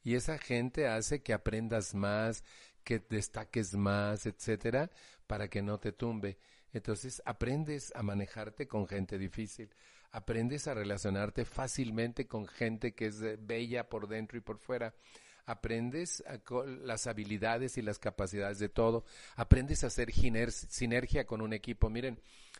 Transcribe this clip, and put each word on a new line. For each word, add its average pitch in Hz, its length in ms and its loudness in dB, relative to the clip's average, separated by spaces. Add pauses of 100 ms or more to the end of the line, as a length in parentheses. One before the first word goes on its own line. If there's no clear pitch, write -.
Y 117 120 2
esa 143 240 0
gente 127 480 0
hace 113 360 0
que - 100 0
aprendas 110 640 0
más, 104 500 0 (400)
que 113 160 0
destaques 107 760 -2
más, 101 520 2
etcétera, 117 640 0 (360)
para 104 220 -4
que 101 140 -2
no 104 180 0
te 104 120 -4
tumbe. 107 460 -4 (340)
Entonces, 117 520 -6
aprendes 139 720 -2
a 123 60 -6
manejarte 101 640 -4
con 104 180 0
gente 98 320 -2
difícil. 107 560 -6 (380)
Aprendes 120 560 -2
a 135 60 -2
relacionarte 104 720 0
fácilmente 120 800 -2
con 107 200 -4
gente 113 480 -2
que 110 120 -2
es, 107 160 -4
eh, 110 180 -2
bella 117 480 -4
por 104 200 -6
dentro 110 280 -6
y 113 60 -8
por 107 160 -10
fuera. 120 360 -4 (520)
Aprendes 120 800 -2
a 131 120 -10
co-, 127 280 -2
las 127 400 -4
habilidades 113 720 0
y 120 40 -2
las 104 160 -2
capacidades 98 600 -2
de 104 100 0
todo. 113 360 4 (320)
Aprendes 131 480 6
a - 20 4
hacer 120 240 0
giner-, 117 420 8
sinergia 120 720 0
con 110 140 -2
un 110 140 -2
equipo. 110 340 2
Miren, 120 320 -4 (400)